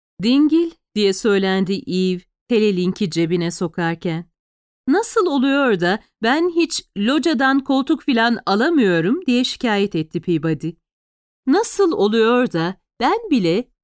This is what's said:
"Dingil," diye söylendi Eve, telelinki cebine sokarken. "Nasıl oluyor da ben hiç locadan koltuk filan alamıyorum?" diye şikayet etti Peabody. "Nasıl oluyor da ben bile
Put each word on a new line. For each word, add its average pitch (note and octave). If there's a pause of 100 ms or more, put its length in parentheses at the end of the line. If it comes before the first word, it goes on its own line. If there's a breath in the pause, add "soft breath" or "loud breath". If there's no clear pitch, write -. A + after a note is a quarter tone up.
(220)
"Dingil," D4+ (240)
diye G3+
söylendi F#3+ (140)
Eve, F#3 (280)
telelinki G3
cebine E3+
sokarken. E3 (580)
"Nasıl G4
oluyor C4+
da F3+ (240 soft breath)
ben D4+
hiç E4 (140)
locadan C4+
koltuk C4+
filan A#3
alamıyorum?" G#3+
diye B3
şikayet G3+
etti D#3+
Peabody. D#3+ (760)
"Nasıl F4+
oluyor A3+
da E3+ (240)
ben G4+
bile G3+ (160)